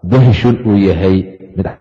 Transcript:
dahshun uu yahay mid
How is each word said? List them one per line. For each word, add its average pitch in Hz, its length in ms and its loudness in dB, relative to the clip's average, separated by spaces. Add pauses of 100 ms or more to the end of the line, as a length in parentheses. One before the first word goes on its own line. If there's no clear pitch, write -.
dahshun 120 600 2
uu 104 120 2
yahay 95 600 0 (180)
mid 87 120 -6 (140)